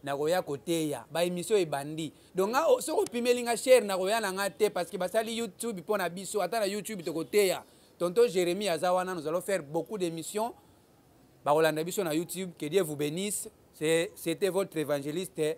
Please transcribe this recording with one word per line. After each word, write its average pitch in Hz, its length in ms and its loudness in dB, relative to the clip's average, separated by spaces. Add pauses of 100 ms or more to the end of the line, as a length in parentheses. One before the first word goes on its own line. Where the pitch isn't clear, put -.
na 139 100 -2
koya 160 280 0
koteya. 147 680 -2
Ba 160 140 0
émission 180 320 0
ebandi. 151 560 -2 (220)
Donc 190 160 2
nga, 302 180 2
o-, 262 140 6
soki 320 260 0
opimeli 247 340 2
nga 233 140 0
share 254 260 8
na 196 140 -2
koya 196 240 0
na 202 120 -2
nga 196 180 -2
te, 208 180 2
parce 180 220 -2
que 196 80 -8
basali 220 340 -2
YouTube 220 480 -6
mpo 208 160 -2
na 180 140 0
biso, 190 320 -4
ata 220 180 -2
na 202 60 2
YouTube 202 360 -4
tokoteya. 165 600 2 (340)
Tonton 180 300 4
Jérémy 180 400 0
aza 175 240 2
wana, 185 220 0
nous 151 120 -6
allons 165 140 0
faire 185 220 -2
beaucoup 160 340 -4
d'émissions. 180 560 -4 (920)
Ba 143 120 4
kolanda 156 280 4
biso 180 220 -2
na 156 100 0
YouTube, 175 440 -4
que 151 80 -6
Dieu 180 160 2
vous 151 140 -4
bénisse. 170 520 -4 (240)
C'est, 165 420 0
c'était 170 360 -2
votre 180 260 -2
évangéliste 147 640 -4 (180)